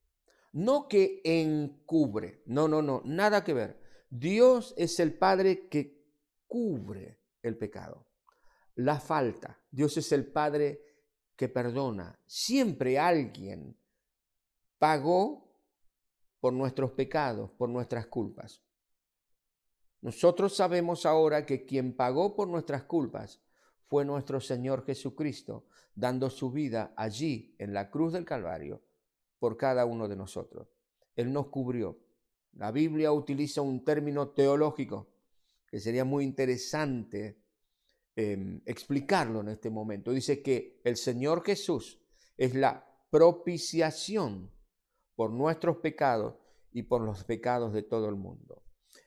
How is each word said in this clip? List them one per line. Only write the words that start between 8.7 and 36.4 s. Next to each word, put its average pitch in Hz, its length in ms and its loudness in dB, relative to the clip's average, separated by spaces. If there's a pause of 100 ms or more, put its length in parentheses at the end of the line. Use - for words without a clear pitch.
la 139 240 2
falta. 135 680 -2
Dios 147 280 0
es 156 160 -2
el 139 180 2
Padre 147 500 0 (540)
que 131 140 -2
perdona. 120 760 -4
Siempre 170 720 0
alguien 101 800 0 (1000)
pagó 165 720 2 (840)
por 127 140 0
nuestros 131 400 -2
pecados, 131 640 -2
por 123 100 -2
nuestras 120 380 -6
culpas. - 560 -8 (1400)
Nosotros 175 540 2
sabemos 175 520 0
ahora 156 380 4
que 131 200 -4
quien 127 320 -4
pagó 143 400 0
por 208 100 -2
nuestras 156 380 -4
culpas 131 580 -4 (460)
fue 143 160 2
nuestro 139 360 -4
Señor 127 460 -2
Jesucristo, 131 800 -6 (260)
dando 127 380 0
su 127 220 -6
vida 123 440 -4
allí 113 640 -4
en 101 160 -6
la 101 160 -4
cruz 160 220 -2
del 175 120 -4
Calvario 87 560 -8 (600)
por 113 160 0
cada 127 280 2
uno 117 220 -2
de 101 80 -4
nosotros. - 540 -12 (480)
Él 123 160 -2
nos 139 160 -2
cubrió. 123 540 -4 (540)
La 104 140 -6
Biblia 156 420 2
utiliza 143 500 -2
un 131 220 -2
término 147 440 0
teológico 139 800 2 (580)
que 101 140 -8
sería 117 240 0
muy 139 200 0
interesante, 127 1160 -2 (760)